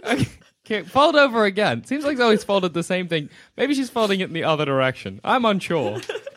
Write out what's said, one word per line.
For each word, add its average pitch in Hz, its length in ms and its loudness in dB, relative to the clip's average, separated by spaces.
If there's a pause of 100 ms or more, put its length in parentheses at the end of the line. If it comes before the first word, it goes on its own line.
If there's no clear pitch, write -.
Okay, 247 240 -2 (380)
okay, 208 180 -4
fold 285 320 2
over 233 300 4
again. 180 380 0
Seems 285 200 -6
like 285 140 -2
Zoe's 226 260 4
folded 180 320 0
the 165 80 -2
same 185 240 -4
thing. 156 220 -2 (280)
Maybe 277 160 0
she's 262 160 -2
folding 202 300 0
it 185 60 -2
in 147 80 -10
the 160 100 -4
other 151 220 2
direction. 131 580 -2
I'm 240 220 0
unsure. 170 540 -2 (380)